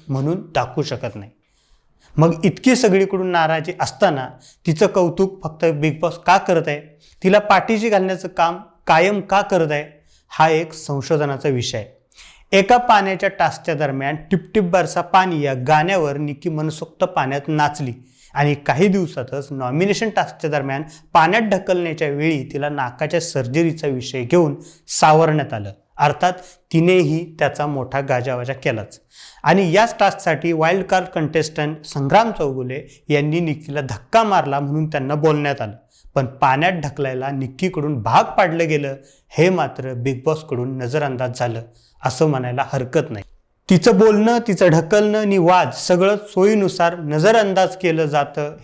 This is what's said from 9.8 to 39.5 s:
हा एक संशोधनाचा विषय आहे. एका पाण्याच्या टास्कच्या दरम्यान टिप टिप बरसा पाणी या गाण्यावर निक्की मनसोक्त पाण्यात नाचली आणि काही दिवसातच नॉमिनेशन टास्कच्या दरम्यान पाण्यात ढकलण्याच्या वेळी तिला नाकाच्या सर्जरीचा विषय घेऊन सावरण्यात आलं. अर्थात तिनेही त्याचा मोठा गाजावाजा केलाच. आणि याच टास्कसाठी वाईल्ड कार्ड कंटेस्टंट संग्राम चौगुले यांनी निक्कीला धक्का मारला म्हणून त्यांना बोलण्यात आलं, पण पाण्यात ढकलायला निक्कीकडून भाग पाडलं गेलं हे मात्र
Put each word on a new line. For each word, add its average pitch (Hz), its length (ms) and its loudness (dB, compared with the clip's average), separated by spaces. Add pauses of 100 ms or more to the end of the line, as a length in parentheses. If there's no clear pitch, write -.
हा 160 200 2
एक 160 240 0
संशोधनाचा 143 760 -2
विषय 123 280 -2
आहे. - 260 -14 (480)
एका 196 260 6
पाण्याच्या 196 520 2
टास्कच्या 170 460 -2
दरम्यान 139 400 -4 (160)
टिप 175 220 -2
टिप 214 100 2
बरसा 175 380 0
पाणी 180 400 0
या 139 120 -2 (140)
गाण्यावर 156 500 2
निक्की 147 320 -6
मनसोक्त 156 540 -6
पाण्यात 143 440 -2
नाचली 147 460 -2 (400)
आणि 147 220 2
काही 147 320 0
दिवसातच 143 640 -4
नॉमिनेशन 151 580 -2
टास्कच्या 170 400 -4
दरम्यान 139 340 -4 (300)
पाण्यात 175 280 4
ढकलण्याच्या 180 680 -2
वेळी 147 340 -2 (100)
तिला 143 160 -4
नाकाच्या 147 520 -4
सर्जरीचा 156 680 -2
विषय 127 360 -4
घेऊन 151 320 2 (320)
सावरण्यात 156 680 2
आलं. 104 180 -10 (260)
अर्थात 147 360 0 (400)
तिनेही 165 680 2
त्याचा 147 260 -2
मोठा 135 340 -4
गाजावाजा 127 540 -4
केलाच. 123 460 -6 (440)
आणि 180 300 4
याच 220 260 2
टास्कसाठी 165 520 0
वाईल्ड 165 320 0
कार्ड 185 220 0
कंटेस्टंट 156 800 -4
संग्राम 160 460 2
चौगुले 131 500 -6 (280)
यांनी 151 300 0
निक्कीला 151 420 -4
धक्का 139 420 0
मारला 156 360 0
म्हणून 147 280 -2
त्यांना 143 280 -4
बोलण्यात 147 460 0
आलं, 107 120 -8 (420)
पण 135 100 0
पाण्यात 139 460 0
ढकलायला 139 600 -6
निक्कीकडून 143 680 -4
भाग 127 220 4
पाडलं 170 440 0
गेलं 143 280 -4 (340)
हे 165 200 2
मात्र 135 440 -4